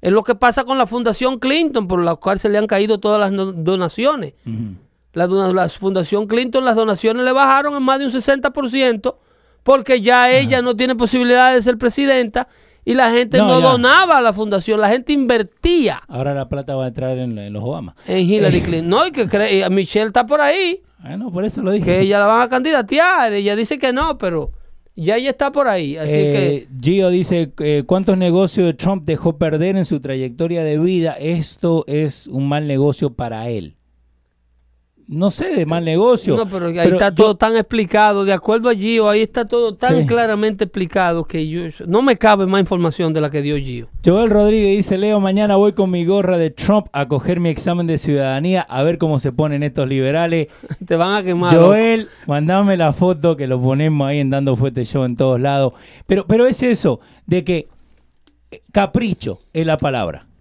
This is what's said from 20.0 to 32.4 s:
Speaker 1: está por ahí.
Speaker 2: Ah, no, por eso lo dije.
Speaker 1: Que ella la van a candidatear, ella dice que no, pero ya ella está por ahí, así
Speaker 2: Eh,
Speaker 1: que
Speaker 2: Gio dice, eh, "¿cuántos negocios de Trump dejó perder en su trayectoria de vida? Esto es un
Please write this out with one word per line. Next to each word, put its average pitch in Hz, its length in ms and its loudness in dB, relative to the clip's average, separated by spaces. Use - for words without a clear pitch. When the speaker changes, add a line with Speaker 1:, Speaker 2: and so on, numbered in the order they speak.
Speaker 1:
está 240 180 0
por 294 160 0
ahí. 349 400 0
Speaker 2:
Ah, 160 200 -16
no, 233 120 -10
por 180 140 -4
eso - 160 -6
lo 190 120 -2
dije. 202 120 0
Speaker 1:
Que 185 160 2
ella 196 200 2
la 202 60 4
van 226 140 4
a 247 80 0
candidatear, 269 880 0
ella 202 200 0
dice 226 240 -2
que 254 140 0
no, 285 240 -2
pero 170 360 -4
ya 175 200 0
ella 254 140 -2
está 277 220 -2
por 285 160 0
ahí, 160 300 -2
así 151 140 -4
Speaker 2:
Eh, 143 560 0
Speaker 1:
que - 0 -
Speaker 2:
Gio 180 280 2
dice, 175 500 0
eh, 147 260 0
"¿cuántos 190 320 2
negocios 180 480 2
de 165 80 0
Trump 185 300 -4
dejó 156 340 -2
perder 160 380 0
en 190 80 0
su 151 160 -4
trayectoria 135 640 -6
de 151 140 0
vida? 165 420 0
Esto 165 680 -2
es 147 420 -4
un 135 200 -4